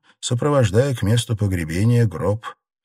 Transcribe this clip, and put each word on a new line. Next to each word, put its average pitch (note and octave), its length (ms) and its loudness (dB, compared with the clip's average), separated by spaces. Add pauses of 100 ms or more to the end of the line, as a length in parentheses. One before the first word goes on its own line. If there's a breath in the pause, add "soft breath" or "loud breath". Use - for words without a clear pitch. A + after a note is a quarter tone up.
(200 soft breath)
сопровождая B2+ 760 0
к - 80 -6
месту A2+ 340 0
погребения G2 680 0
гроб G#2 420 -2 (380)